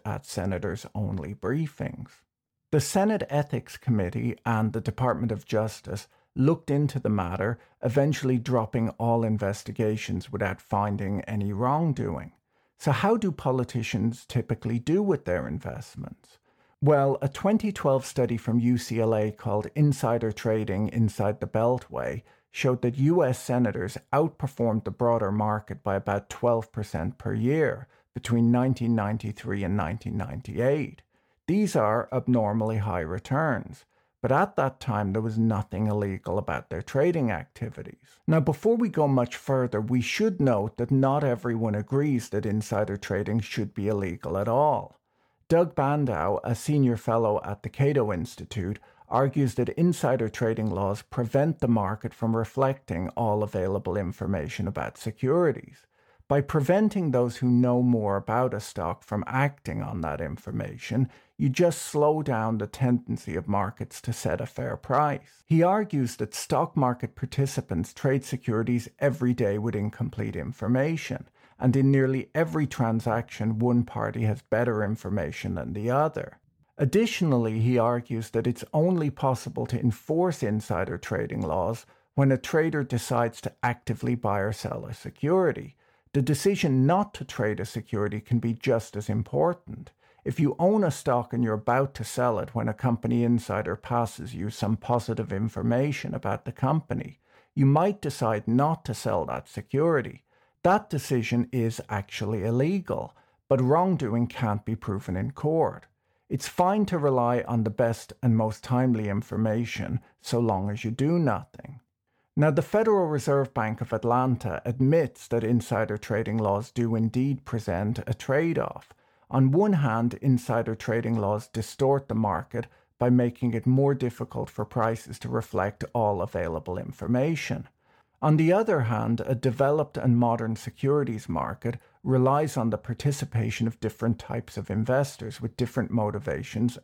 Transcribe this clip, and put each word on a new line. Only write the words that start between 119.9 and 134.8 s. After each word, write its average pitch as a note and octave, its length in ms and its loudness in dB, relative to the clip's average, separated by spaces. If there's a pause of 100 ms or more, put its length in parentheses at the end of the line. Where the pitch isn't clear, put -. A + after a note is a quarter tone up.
insider A#2 520 2
trading A2+ 460 -2
laws G#2 300 -2
distort C3+ 580 -2
the A#2 80 -4
market A2 520 -2 (300)
by B2 120 2
making B2 440 4
it A2+ 120 -4
more C#3 280 4
difficult A#2+ 560 -6
for - 140 -8
prices A2+ 560 -2
to - 80 -10
reflect A2 560 -4 (100)
all G#2 280 0
available E2+ 560 -4
information. C3+ 920 -2 (560)
On D3+ 140 6
the D#3+ 160 4
other G3+ 280 2
hand, A2+ 440 0
a C3 80 0
developed C#3 640 0
and B2 180 4
modern A#2 400 2
securities C3 720 -2
market E2+ 500 -4 (260)
relies C3+ 520 2
on A#2 140 0
the G#2+ 80 0
participation A#2 880 -2
of A2+ 140 -4
different A2+ 400 -2
types - 380 -10
of G#2 120 -6
investors B2+ 720 -2